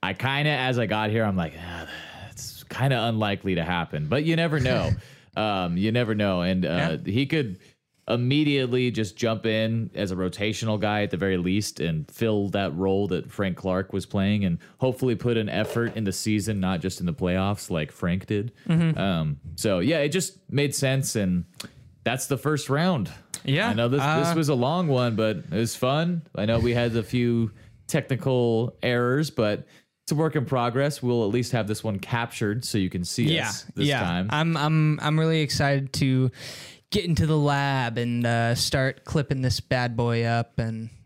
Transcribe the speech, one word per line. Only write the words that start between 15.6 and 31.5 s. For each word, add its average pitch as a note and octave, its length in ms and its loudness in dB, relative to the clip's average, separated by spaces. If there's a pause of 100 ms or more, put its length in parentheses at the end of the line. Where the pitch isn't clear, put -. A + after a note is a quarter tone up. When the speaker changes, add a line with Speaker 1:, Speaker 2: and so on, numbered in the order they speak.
Speaker 1:
in A2 80 -2
the G2 80 0
season, G#2+ 480 0
not F#2 200 0
just F2+ 200 -4
in F2+ 60 -2
the E2+ 60 0
playoffs F#2+ 560 -2
like D#2+ 220 -2
Frank F2+ 360 -4
did. G#2+ 260 -4 (160)
Speaker 2:
Mm-hmm. E3 280 2
Speaker 1:
Um, E2 440 -2 (160)
so F#2+ 240 2
yeah, D3 180 2
it D3 120 0
just F3+ 280 -4 (100)
made C#3+ 240 0
sense. C3+ 440 0
And F2+ 300 0 (580)
that's B2 240 -2
the C#3 100 0
first D3 320 -2
round. C#3+ 400 0 (340)
Speaker 2:
Yeah, F3 260 2
Speaker 1:
I - 40 0
know A#2 140 2
this, C3+ 140 2
this D#3+ 260 2
Speaker 2:
uh, E3+ 80 2
Speaker 1:
was D#3 140 2
a D3+ 40 4
long D3+ 320 2
one, B2 300 2
but A2 220 2
it - 120 -12
was A2+ 240 0
fun. D#3+ 480 0 (140)
I G2 80 -2
know A2+ 160 2
we A#2+ 140 2
had A#2+ 200 2
a A2+ 80 2
few A#2 480 2 (480)
technical B2 840 0
errors, B2 480 2
but G#2 360 0 (380)
it's - 80 -2
a - 20 2
work D3+ 220 2
in C3 80 0
progress. C3 580 0
We'll A#2+ 220 2
at G2+ 60 2
least A#2+ 220 0